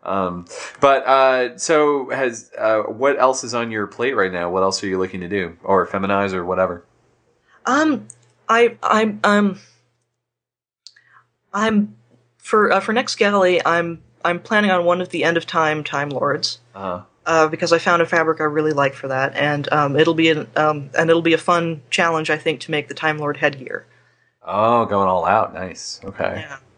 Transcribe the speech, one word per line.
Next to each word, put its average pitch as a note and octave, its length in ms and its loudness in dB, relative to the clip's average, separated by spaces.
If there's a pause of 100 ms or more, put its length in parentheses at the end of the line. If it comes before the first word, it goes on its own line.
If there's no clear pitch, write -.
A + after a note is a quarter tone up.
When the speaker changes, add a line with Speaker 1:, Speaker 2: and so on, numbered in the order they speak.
Speaker 1:
Um, F2+ 420 -4 (340)
but, C#3 280 4
uh, C3 500 4
so D3 520 2
has, B2 480 -4
uh, A2 260 2
what B2 360 0
else C3 240 2
is A#2+ 120 -10
on A#2 160 -2
your G#2+ 160 -4
plate B2+ 280 -4
right F#2+ 160 2
now? F2 200 -4
What F#2 120 0
else F#2+ 200 -2
are G#2 40 -4
you F#2 120 -2
looking F#2 220 -4
to F2 80 -8
do? F2+ 340 -4
Or F#2+ 240 2
feminize G2 460 -2
or F#2 120 -4
whatever? F2+ 380 -2 (840)
Speaker 2:
Um, C#4+ 420 0 (420)
I, A#3 340 2
I'm, G#3+ 400 0
um, G#3 360 2 (1900)
I'm, G#3 420 0 (420)
for, - 340 2
uh, G3 80 4
for G#3+ 140 -4
Next B3 220 -2
Galley, G3 500 2
I'm, E3+ 360 0 (220)
I'm F3 160 -2
planning G#3 320 0
on F3+ 140 2
one F3 160 2
of F3+ 80 -6
the D3+ 140 -2
End E3+ 140 2
of E3 80 -4
Time D#3 380 0
Time C#3+ 260 -4
Lords. C#3+ 500 -4 (160)
Speaker 1:
Uh-huh. F#2+ 260 -8 (240)
Speaker 2:
Uh, D#3+ 220 4
because D#3+ 240 -2
I E3+ 60 4
found E3+ 240 2
a E3 40 4
fabric D#3+ 360 0
I D#3 40 -2
really D3+ 280 0
like C#3 220 0
for - 120 -12
that, C3 280 -2
and, D3 360 -2
um, C#3+ 240 0
it'll D#3+ 200 4
be D#3+ 140 2
an, D3+ 260 -2
um, D3+ 420 0
and E3 120 2
it'll E3 120 4
be E3 120 2
a D#3 60 2
fun E3 420 -2 (100)
challenge, D#3+ 400 0
I D3+ 60 0
think, D#3 240 -4
to - 100 -10
make D3 160 -4
the - 80 -14
Time D#3 240 -2
Lord D3 180 -6
headgear. C#3 480 -6 (580)
Speaker 1:
Oh, A2 440 2
going G2 200 0
all F#2 160 0
out. G2 300 2
Nice. - 500 -12
Okay. - 440 -6
Speaker 2:
Yeah. C#3+ 100 -16 (200)